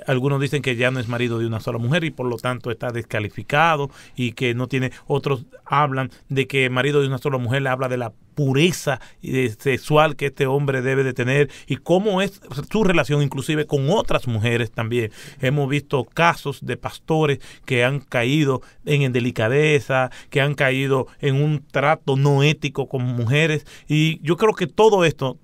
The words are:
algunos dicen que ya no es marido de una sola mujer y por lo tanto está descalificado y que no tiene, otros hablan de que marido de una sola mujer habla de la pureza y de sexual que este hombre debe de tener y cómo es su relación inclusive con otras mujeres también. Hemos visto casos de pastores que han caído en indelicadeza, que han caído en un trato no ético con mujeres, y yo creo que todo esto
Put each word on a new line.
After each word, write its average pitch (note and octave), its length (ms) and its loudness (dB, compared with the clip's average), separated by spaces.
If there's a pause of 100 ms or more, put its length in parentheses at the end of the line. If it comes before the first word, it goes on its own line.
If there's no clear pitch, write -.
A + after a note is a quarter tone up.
algunos C3+ 320 2
dicen C#3 220 -2
que B2+ 160 -2
ya B2 140 2
no C3 100 -2
es A2 80 -6
marido A#2+ 300 -2
de A#2 60 -2
una A2+ 140 -4
sola A#2+ 180 -6
mujer C#3 280 0
y D3+ 60 -4
por B2+ 160 -8
lo A#2+ 100 -4
tanto A#2+ 340 -6
está B2 200 -8
descalificado C#3 1000 -2 (260)
y B2 160 -4
que A#2+ 220 -2
no B2 140 -4
tiene, B2+ 240 -2 (160)
otros C#3 380 -2 (200)
hablan C3+ 440 -2 (200)
de C3+ 180 -2
que C3 220 0
marido C#3 320 2
de C#3 60 2
una C3+ 100 -2
sola C3+ 200 -2
mujer B2+ 300 -2
habla C3 220 -2
de B2+ 80 -2
la A#2+ 160 -6 (220)
pureza C#3+ 640 0 (220)
y - 100 -8
de C3 200 0
sexual D3 640 0
que C#3 120 -4
este C#3 200 -2
hombre C3+ 340 0
debe C3+ 220 0
de C3 100 -2
tener C3 360 2 (180)
y C#3 100 -2
cómo F#3+ 440 0
es G3 200 -6 (300)
su G#3+ 120 2
relación D3+ 380 2
inclusive C#3+ 460 -2
con C#3 240 0
otras G3 360 0
mujeres A#2 440 0
también. A2+ 400 -4 (280)
Hemos C3+ 300 0
visto C#3+ 340 -2
casos - 640 -2
de B2 100 -6
pastores D3 640 -2 (260)
que B2 200 2
han C#3 160 0
caído C3+ 600 0 (240)
en C#3+ 180 2
indelicadeza, B2+ 1080 2 (200)
que C#3 120 0
han C#3+ 140 0
caído C3+ 520 0 (140)
en C3+ 200 2
un D3+ 240 0
trato C#3 520 0
no C#3 260 4
ético C#3+ 460 0
con C3 140 -4
mujeres, C3+ 640 0 (220)
y D#3 360 2
yo D#3 120 0
creo G#3+ 180 2
que F3+ 120 -4
todo G#3 400 6
esto C#3 380 -2